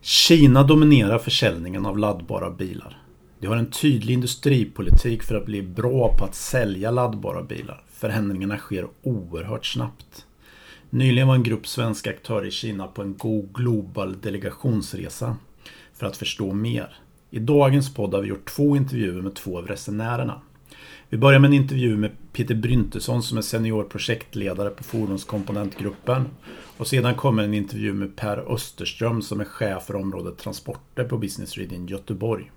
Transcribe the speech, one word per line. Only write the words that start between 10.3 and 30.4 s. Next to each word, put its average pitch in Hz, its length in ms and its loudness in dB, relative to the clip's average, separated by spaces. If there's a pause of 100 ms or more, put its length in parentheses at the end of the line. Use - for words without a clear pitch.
Nyligen 131 380 4
var 131 80 6
en 127 80 4
grupp 110 240 -2
svenska 113 420 -4
aktörer 110 360 -6
i 98 60 -8
Kina 98 360 -8
på 98 140 -12
en 98 160 -8
Go 107 360 -4
Global 98 680 -2
delegationsresa 101 1160 -6 (560)
för - 120 -12
att 95 120 -8
förstå 101 360 -6
mer. 110 440 -4 (320)
I 123 100 -8
dagens 135 540 4
podd 101 200 -2
har 98 80 0
vi 101 60 -6
gjort - 280 -10
två 143 200 4
intervjuer 117 460 -2
med 95 140 -6
två 92 220 -8
av 87 100 -8
resenärerna. 113 720 -6 (680)
Vi - 80 -2
börjar 139 220 10
med 139 80 10
en 143 60 6
intervju 131 440 2
med 107 140 0 (220)
Peter 117 220 -2
Bryntesson 120 680 0
som 120 140 -4
är 110 40 -2
senior 113 420 -2
projektledare 101 880 -6
på - 140 -12
fordonskomponentgruppen. 101 1400 -4 (520)
Och - 100 -8
sedan 123 280 2
kommer 110 280 2
en 104 100 0
intervju 104 400 -4
med 101 220 -6
Per 104 380 -4
Österström 113 680 -4
som 101 180 -6
är 104 60 -4
chef 98 380 -4
för 101 120 -8
området 92 420 -6
transporter - 680 -10